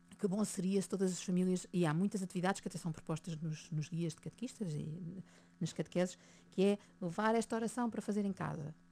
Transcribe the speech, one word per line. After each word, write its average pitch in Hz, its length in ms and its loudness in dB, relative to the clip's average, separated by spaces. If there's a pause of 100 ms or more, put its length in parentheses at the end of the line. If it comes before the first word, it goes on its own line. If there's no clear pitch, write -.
(180)
que 202 80 2
bom 202 180 2
seria 190 360 2
se 190 80 -2
todas 185 240 2
as 175 100 -6
famílias, 180 480 2
e 175 140 4
há 151 80 4
muitas 190 300 2
atividades 185 400 0
que 175 60 -8
até 170 100 -8
são 165 120 -4
propostas 160 460 -6
nos, 156 340 -6
nos 151 200 -2
guias 165 240 -2
de - 80 -18
catequistas 175 500 -6
e 165 500 -6 (380)
nas 160 140 -2
catequeses, 175 420 -2 (340)
que 185 140 2
é 302 140 6 (220)
levar 208 340 2
esta 233 200 2
oração 233 360 0
para 208 100 -4
fazer 208 240 0
em 196 80 0
casa, 156 420 -6 (180)